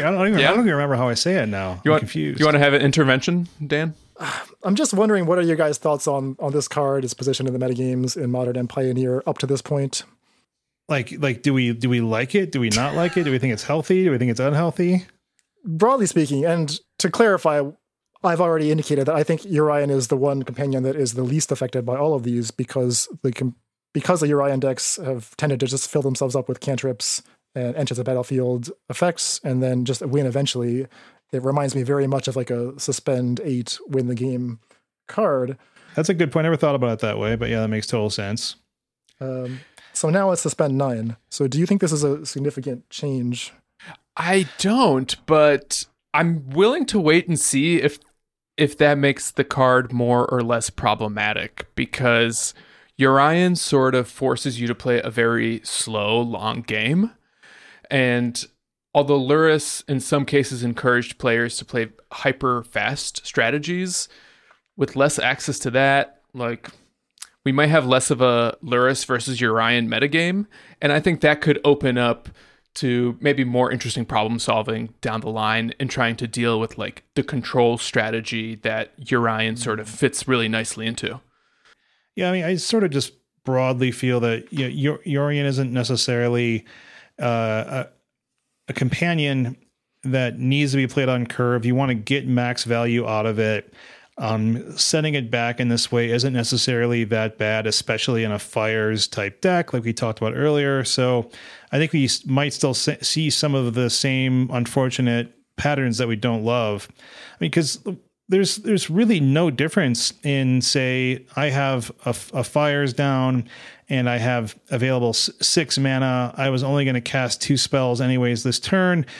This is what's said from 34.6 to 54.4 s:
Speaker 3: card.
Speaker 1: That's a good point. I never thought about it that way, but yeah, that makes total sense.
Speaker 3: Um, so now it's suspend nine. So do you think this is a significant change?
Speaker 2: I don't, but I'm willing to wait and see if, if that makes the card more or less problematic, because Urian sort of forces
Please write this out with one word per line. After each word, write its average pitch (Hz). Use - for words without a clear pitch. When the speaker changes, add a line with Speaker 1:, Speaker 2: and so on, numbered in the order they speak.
Speaker 3:
card. 135
Speaker 1:
That's 160
a 190
good 160
point. 160
I 165
never 165
thought 147
about 123
it 110
that 107
way, 110
but 117
yeah, 113
that 110
makes 107
total 107
sense. 104
Speaker 3:
Um, 131
so -
now 196
it's 170
suspend 143
nine. 117
So 143
do 131
you 170
think 202
this 165
is 147
a 147
significant 135
change? 123
Speaker 2:
I 180
don't, 185
but 151
I'm 160
willing 233
to 208
wait 160
and 160
see 160
if, 147
if 147
that 147
makes 139
the 139
card 127
more 123
or 127
less 117
problematic, 107
because 117
Urian 151
sort 131
of 123
forces 127